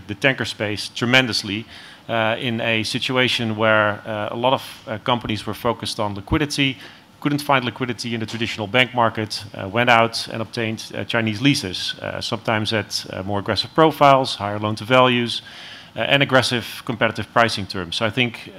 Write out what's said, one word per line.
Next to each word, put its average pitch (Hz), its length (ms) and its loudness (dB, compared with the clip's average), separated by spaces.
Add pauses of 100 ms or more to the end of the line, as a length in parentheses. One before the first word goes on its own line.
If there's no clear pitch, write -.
the 104 80 -6
tanker 131 300 -2
space 104 440 -6
tremendously, 113 760 0 (420)
uh, 113 320 0
in 117 220 -4
a 113 220 0
situation 120 720 0
where, 110 480 4
uh, 107 260 -4
a 117 60 -6
lot 127 160 2
of, - 100 -2 (240)
uh, 113 120 -6
companies 113 460 -2
were 107 100 -6
focused - 440 -4
on 104 160 -2
liquidity, 143 600 0 (420)
couldn't 147 220 0
find 131 240 2
liquidity 117 480 -4
in 117 60 -4
the 110 60 -4
traditional 110 420 -4
bank 123 260 2
market, 110 500 0 (120)
uh, 98 120 -8
went 117 220 0
out 113 380 4
and - 140 -8
obtained, 110 520 -6
uh, 110 100 -6
Chinese 110 380 0
leases, 127 600 0
uh, - 200 -6
sometimes 110 500 -2
at, - 380 -2
uh, 95 140 -8
more 101 160 -4
aggressive 107 340 -2
profiles, 139 640 6
higher 104 240 -4
loan 107 160 -2
to 110 100 -10
values, 123 560 4 (540)
uh, 110 60 -4
and 139 200 4
aggressive 127 640 2
competitive 110 480 0
pricing 113 320 4
terms. 85 300 -6
So 113 100 -2
I 104 60 0
think, 120 480 -2